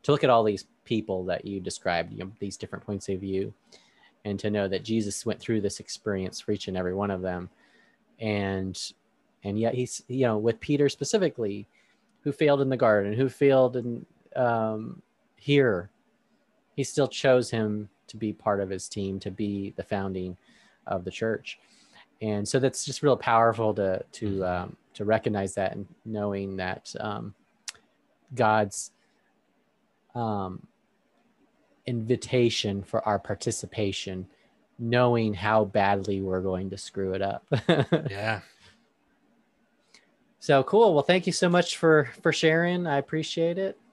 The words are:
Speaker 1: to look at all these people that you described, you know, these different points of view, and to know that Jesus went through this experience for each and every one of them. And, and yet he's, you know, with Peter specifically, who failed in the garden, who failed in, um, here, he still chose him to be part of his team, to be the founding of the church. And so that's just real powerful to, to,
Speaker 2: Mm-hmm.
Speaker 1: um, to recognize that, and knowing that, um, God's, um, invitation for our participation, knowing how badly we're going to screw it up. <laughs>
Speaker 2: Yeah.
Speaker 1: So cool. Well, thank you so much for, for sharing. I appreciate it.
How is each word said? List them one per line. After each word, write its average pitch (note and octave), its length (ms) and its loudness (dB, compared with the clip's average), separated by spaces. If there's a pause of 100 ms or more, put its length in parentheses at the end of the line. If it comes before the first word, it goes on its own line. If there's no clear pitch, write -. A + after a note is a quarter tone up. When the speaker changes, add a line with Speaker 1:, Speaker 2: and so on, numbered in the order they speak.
Speaker 1:
to - 80 2
look D3 120 2
at C#3 60 6
all A#2 140 6
these G#2 220 0 (200)
people G#2 400 -2
that F2+ 200 -4
you G2 140 -6
described, F2 540 -4
you G#2 60 -12
know, F#2+ 200 -8
these G2+ 180 -8
different - 280 -12
points G2+ 240 -6
of F#2+ 100 -4
view, G2 340 -4 (720)
and G2+ 160 -4
to G#2+ 100 -2
know G#2 180 0
that F#2+ 160 -4
Jesus A2 420 -4
went A2 140 -4
through A2+ 220 -2
this G2 200 -4
experience F#2+ 580 -6
for - 140 -6
each - 160 -6
and F#2 80 -4
every F#2 180 -2
one G2+ 160 -2
of F#2 100 -4
them. F2+ 280 -6 (720)
And, G2 600 -4 (640)
and G2+ 160 -4
yet A2+ 160 0
he's, - 320 -6
you B2+ 180 0
know, A2 120 2
with A2+ 220 0
Peter C#3+ 300 2
specifically, A#2 800 -2 (540)
who C#3+ 100 -2
failed C#3+ 300 4
in C3+ 80 2
the C3 80 0
garden, G#2 360 4
who C3 160 2
failed C3 460 4
in, A#2+ 300 -6 (300)
um, A2+ 680 -2 (340)
here, A#2+ 540 2 (840)
he C#3 80 -4
still C3+ 240 0
chose B2+ 440 2
him G#2+ 360 -2 (200)
to A2+ 100 -16
be G#2+ 160 -4
part G2+ 260 0
of G2 100 -2
his F#2+ 200 -8
team, G2 300 -6
to G2+ 100 -8
be G2+ 480 -6
the F#2+ 60 -8
founding F#2+ 520 -6 (520)
of F2+ 180 -4
the F2+ 60 -6
church. - 480 -6 (640)
And G#2 260 -2
so C#3 120 0
that's B2+ 240 0
just C#3 200 -8
real C3+ 140 6
powerful A2+ 580 2
to, F#2+ 280 -2 (100)
to, - 120 -8
Speaker 2:
Mm-hmm. G2 180 -2
Speaker 1:
um, F2+ 340 -4 (180)
to G#2 100 -8
recognize G#2 500 0
that, F#2+ 180 -2
and G2 120 -10 (200)
knowing G2 520 -6
that, F#2 420 -8
um, G#2+ 360 -8 (1000)
God's, G#2+ 580 2 (1200)
um, G#2 500 -4 (1200)
invitation A#2 1000 0
for - 240 -2
our G2+ 120 0
participation, G2 1080 -6 (520)
knowing A#2 540 2
how G#2+ 320 2
badly G2 560 2
we're F#2+ 200 -2
going F#2+ 300 -2
to G2 60 -10
screw F#2+ 360 -6
it G2 80 -4
up. G2 240 -4 (220)
<laughs> D#3 420 0
Speaker 2:
Yeah. G#2 320 -4 (2000)
Speaker 1:
So C#3 240 4
cool. G#3+ 300 6
Well, C#3+ 100 4
thank F3+ 240 4
you E3+ 60 0
so F3+ 140 2
much F3 300 4
for, D#3 320 6 (120)
for D#3+ 120 2
sharing. E3+ 540 2
I C#3+ 100 2
appreciate E3 600 -2
it. F#3+ 180 -4 (160)